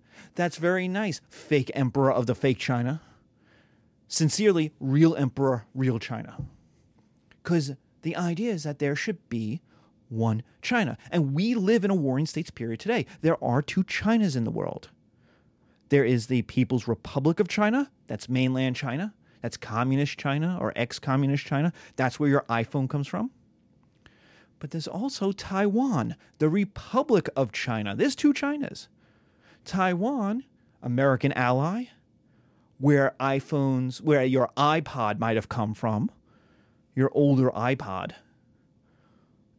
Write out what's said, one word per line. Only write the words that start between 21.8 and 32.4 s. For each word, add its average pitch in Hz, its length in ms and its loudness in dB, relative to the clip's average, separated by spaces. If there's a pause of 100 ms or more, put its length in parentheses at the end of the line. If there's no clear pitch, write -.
That's 131 240 0
where 147 80 2
your 139 220 2
iPhone 117 380 0
comes 139 180 -4
from. 220 240 -6 (1300)
But 147 120 -12
there's 160 140 -6
also 202 460 -4
Taiwan, 196 840 -2 (220)
the 151 120 4
Republic 208 840 0
of 131 160 0
China. 107 460 -4
There's 247 180 2
two 294 200 4
Chinas. 285 540 -6 (760)
Taiwan, 202 800 -2 (380)
American 131 500 2
ally, 139 520 0 (960)